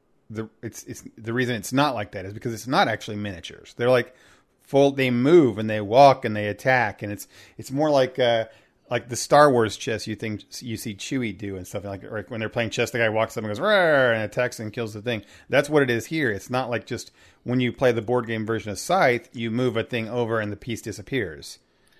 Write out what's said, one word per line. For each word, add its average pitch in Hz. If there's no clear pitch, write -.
the, 110
it's, -
it's -
the 113
reason 123
it's 101
not 139
like 104
that 95
is 95
because 113
it's 110
not 151
actually 110
miniatures. 101
They're, 120
like, 123
full, 139
they 135
move 123
and 110
they 107
walk 131
and 107
they 104
attack, 113
and 104
it's, -
it's 110
more 147
like, 131
uh, 117
like 120
the 123
Star 147
Wars 117
chess 110
you 110
think 107
you 117
see 110
Chewie 113
do 101
and 90
stuff 98
like, 98
or 107
when 117
they're 110
playing 113
chess, 117
the 123
guy 117
walks 110
up 120
and 107
goes, 104
"Rawr," 156
and 110
attacks 120
and 107
kills 113
the 104
thing. 113
That's 143
what 151
it 123
is 113
here. 156
It's 98
not 127
like 113
just -
when 123
you 123
play 127
the 110
board 117
game 110
version 107
of 95
Scythe, 147
you 117
move 120
a 113
thing 113
over 113
and 107
the 101
piece 107
disappears. 98